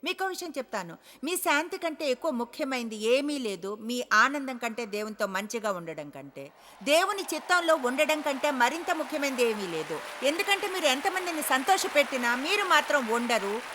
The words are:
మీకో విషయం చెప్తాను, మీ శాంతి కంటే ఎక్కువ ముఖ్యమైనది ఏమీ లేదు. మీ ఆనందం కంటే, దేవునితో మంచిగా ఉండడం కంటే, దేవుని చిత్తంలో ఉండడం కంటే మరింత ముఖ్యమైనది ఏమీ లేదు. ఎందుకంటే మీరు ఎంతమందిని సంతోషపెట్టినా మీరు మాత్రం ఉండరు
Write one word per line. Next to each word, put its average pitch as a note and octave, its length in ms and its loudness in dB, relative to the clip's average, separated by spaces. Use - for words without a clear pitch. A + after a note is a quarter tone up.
మీకో F#4 220 -2
విషయం F4+ 320 -6
చెప్తాను, F#3 400 -8
మీ E4+ 120 -2
శాంతి E4+ 420 0
కంటే D#4+ 320 -4
ఎక్కువ C#4 200 0
ముఖ్యమైనది A#3+ 680 -4
ఏమీ C4+ 420 2
లేదు. G3+ 420 -6
మీ B3 320 -4
ఆనందం C4 460 2
కంటే, A#3 280 -6
దేవునితో G#3 400 -4
మంచిగా G#3 460 -4
ఉండడం D#3+ 380 -8
కంటే, C#3 420 -16
దేవుని F#4 400 2
చిత్తంలో E4+ 400 4
ఉండడం D4 460 2
కంటే C#4+ 300 0
మరింత C#4+ 440 2
ముఖ్యమైనది C#4 480 -2
ఏమీ G#3+ 240 0
లేదు. D#3+ 340 -4
ఎందుకంటే G4 460 0
మీరు F#4 160 -4
ఎంతమందిని E4 580 0
సంతోషపెట్టినా C4+ 920 2
మీరు F4+ 300 0
మాత్రం D4 440 4
ఉండరు A3+ 520 0